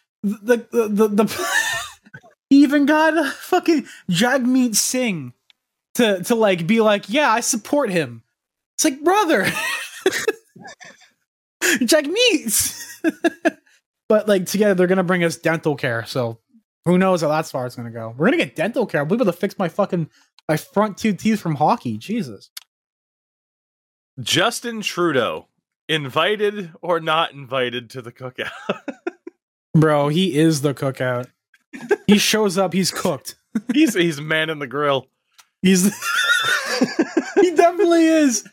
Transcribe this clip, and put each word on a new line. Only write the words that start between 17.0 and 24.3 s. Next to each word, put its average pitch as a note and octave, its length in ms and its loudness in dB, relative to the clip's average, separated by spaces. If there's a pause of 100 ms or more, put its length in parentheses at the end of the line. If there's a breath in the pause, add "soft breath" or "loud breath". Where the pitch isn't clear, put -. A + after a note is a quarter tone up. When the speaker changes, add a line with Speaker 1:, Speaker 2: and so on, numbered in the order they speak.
Speaker 1:
how D#3 60 0
that D#3 200 -2
far B2+ 180 -6
it's A#2+ 80 -12
gonna A#2 160 -12
go? A2+ 260 -12
We're D3+ 100 0
gonna D4+ 100 2
get - 180 -4
dental F3+ 320 -2
care. D3+ 140 -4
I'll D3 60 -4
be F#3 100 0
able B3 80 0
to F3+ 80 2
fix - 260 -6
my F3+ 100 -2
fucking, F3+ 400 -2 (400 soft breath)
my D#3 80 0
front G3+ 400 -2
two A3 160 0
teeth G#3+ 280 -2
from D#3 160 -4
hockey. D3+ 420 0
Jesus. D3 520 -10 (1700)
Speaker 2:
Justin A3 600 -2